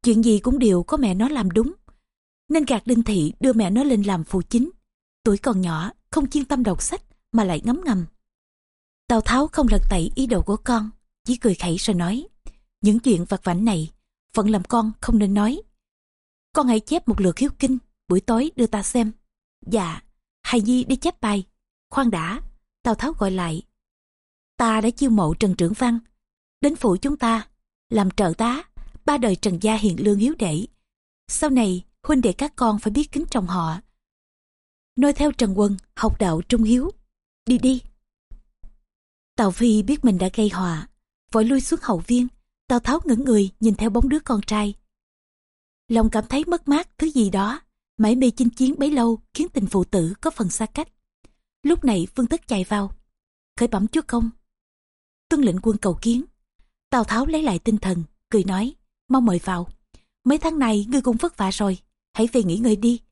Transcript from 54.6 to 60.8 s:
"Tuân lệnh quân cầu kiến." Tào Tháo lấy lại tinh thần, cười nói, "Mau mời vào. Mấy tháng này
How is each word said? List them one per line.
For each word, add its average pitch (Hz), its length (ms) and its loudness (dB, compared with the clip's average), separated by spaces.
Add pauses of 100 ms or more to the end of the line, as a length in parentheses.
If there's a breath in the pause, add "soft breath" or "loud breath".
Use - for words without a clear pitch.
"Tuân 294 140 2
lệnh 185 200 2
quân 214 140 0
cầu 180 260 -2
kiến." 240 220 0 (680)
Tào 240 140 2
Tháo 233 220 -2
lấy 311 160 -2
lại 202 160 -2
tinh 220 200 0
thần, 175 260 -4 (240)
cười 202 160 2
nói, 196 300 -2 (340)
"Mau 262 120 4
mời 185 240 2
vào. 175 240 -6 (560 soft breath)
Mấy 285 140 4
tháng 320 200 -2
này 214 300 2